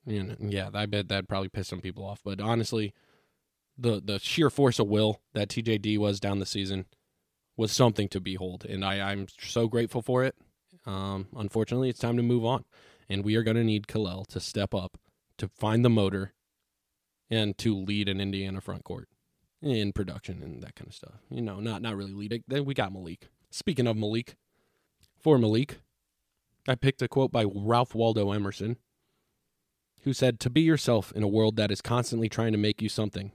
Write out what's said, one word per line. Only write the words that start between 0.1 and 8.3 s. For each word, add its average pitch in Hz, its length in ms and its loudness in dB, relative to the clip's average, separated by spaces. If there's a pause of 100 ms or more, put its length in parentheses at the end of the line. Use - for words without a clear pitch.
yeah, 98 220 -4
I 104 140 -2
bet 101 220 -2
that 98 200 -2
probably 98 180 -2
pissed 95 220 -8
some 98 100 -8
people 95 240 -10
off. 98 220 -12
But 98 160 -6
honestly, 110 520 0 (840)
the, 117 260 0
the 98 160 -2
sheer 151 300 2
force 135 300 2
of 107 80 4
will 107 340 2 (120)
that 104 160 -2
T 117 120 -4
J 110 160 2
D 107 220 0
was 101 200 2
down 101 200 -2
the 98 80 -4
season 95 380 -4 (680)
was 110 160 0
something 107 380 4
to 98 100 -4
behold. 92 460 -8